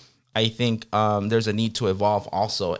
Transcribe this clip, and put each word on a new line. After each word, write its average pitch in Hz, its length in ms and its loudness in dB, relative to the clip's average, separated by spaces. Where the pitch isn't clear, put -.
I 110 140 2
think, 113 440 -2
um, 104 360 2
there's 110 180 2
a 104 60 0
need 113 220 -2
to 113 120 0
evolve 101 440 2
also 95 480 -2